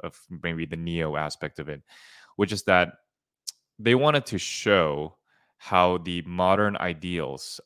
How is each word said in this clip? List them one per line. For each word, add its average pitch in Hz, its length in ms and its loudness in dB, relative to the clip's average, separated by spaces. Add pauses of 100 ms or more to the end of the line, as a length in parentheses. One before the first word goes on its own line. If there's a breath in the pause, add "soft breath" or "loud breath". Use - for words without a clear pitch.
of - 160 -12 (240)
maybe 82 220 -4
the 76 100 -8
neo 82 400 -4
aspect 76 440 -6
of 76 100 -10
it, 71 120 -10 (540 loud breath)
which 98 160 0
is 104 120 -6
that 90 320 4 (840)
they 117 160 4
wanted 143 300 2
to 101 120 -6
show 80 800 0 (420)
how 90 420 4
the 87 240 -6
modern 95 540 2
ideals 82 880 -6